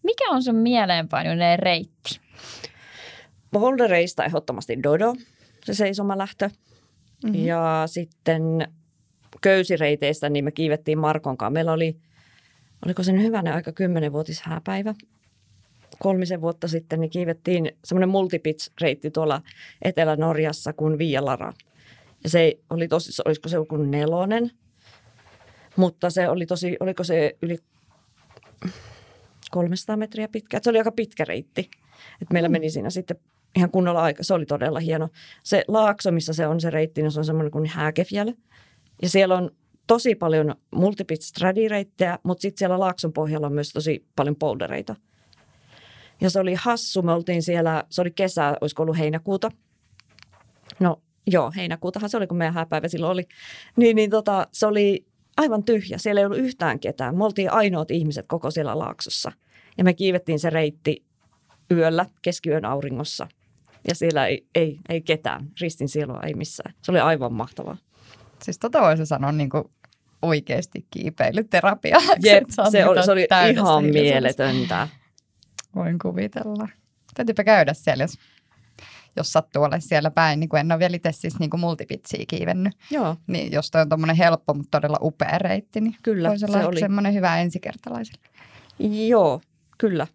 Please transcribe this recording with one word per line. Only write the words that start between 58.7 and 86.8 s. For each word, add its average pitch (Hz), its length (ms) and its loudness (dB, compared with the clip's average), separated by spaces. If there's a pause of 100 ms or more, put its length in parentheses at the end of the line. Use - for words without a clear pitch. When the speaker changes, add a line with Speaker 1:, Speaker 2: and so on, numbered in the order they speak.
Speaker 2:
laaksossa. - 520 -8 (460)
Ja 185 60 2
me 180 100 6
kiivettiin 180 460 0
se 165 100 0
reitti 156 540 -2 (680)
yöllä, 165 340 2 (160)
keskiyön 160 440 -2
auringossa. 139 640 -6 (600)
Ja 175 80 -2
siellä 151 320 0
ei, - 280 -4
ei, 160 240 0 (100)
ei 165 120 -2
ketään, 156 460 -4 (140)
ristin 156 280 -6
sielua 143 340 -6
ei 156 100 -6
missään. - 480 -10
Se - 100 -4
oli 175 80 4
aivan 131 340 2
mahtavaa. - 440 -10 (680)
Speaker 3:
Siis - 160 -10
tota 247 220 0
voisi 160 240 4
sanoa 143 260 -2
niinku 147 400 -2 (500)
oikeesti 151 720 -2
kiipeilyterapiaksi, 202 1160 2 (160)
Speaker 2:
Jep, 202 180 10
Speaker 3:
että - 140 -8
sä 233 60 0
oot 202 100 4
Speaker 2:
se 202 140 6
oli, 185 100 6
Speaker 3:
niinku 185 100 4
Speaker 2:
se 202 60 4
oli 185 180 4
Speaker 3:
täydessä 185 320 6
Speaker 2:
ihan 156 220 6
Speaker 3:
hiljaisuudessa. 147 300 4
Speaker 2:
mieletöntä. 131 760 0 (880)
Speaker 3:
Voin 175 240 -2
kuvitella. 208 680 -6 (460)
Täytyypä 226 300 -2
käydä 185 300 6
siellä, 135 300 0
jos, 170 100 -4 (1040)
jos - 180 -6
sattuu 156 300 0
olemaan 151 180 -2
siellä 151 300 0
päin, 156 280 2
niin 160 100 -2
kun 151 100 2
en 160 120 0
ole 165 80 0
vielä 175 160 0
itse 170 160 -2
siis - 280 -8
niinku 160 180 -2
multipitsiä - 720 -6
kiivennyt. 185 460 -2 (180)
Speaker 2:
Joo. 208 240 -2 (120)
Speaker 3:
Niin 160 240 -4
jos 147 200 -2
toi 160 100 4
on 151 80 2
tommonen 160 260 0
helppo, 170 380 2
mut 143 180 -6
todella 147 300 0
upea 156 360 -2
reitti, 196 440 -4
niin 220 220 -2
Speaker 2:
Kyllä, 185 260 0
Speaker 3:
voisi 208 160 -2
olla 202 80 -2
Speaker 2:
se 202 60 2
Speaker 3:
ehkä 170 100 0
Speaker 2:
oli. 175 100 -2
Speaker 3:
semmonen 202 340 0